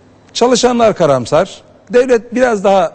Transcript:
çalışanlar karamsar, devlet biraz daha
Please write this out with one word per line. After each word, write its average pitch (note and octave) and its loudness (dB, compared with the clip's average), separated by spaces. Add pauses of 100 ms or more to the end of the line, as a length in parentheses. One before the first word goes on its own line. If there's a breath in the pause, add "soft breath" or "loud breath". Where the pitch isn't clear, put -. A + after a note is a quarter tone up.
(320)
çalışanlar A#3+ 0
karamsar, D3 -2 (300)
devlet A#3+ 0
biraz A#3 -2
daha F#3+ 2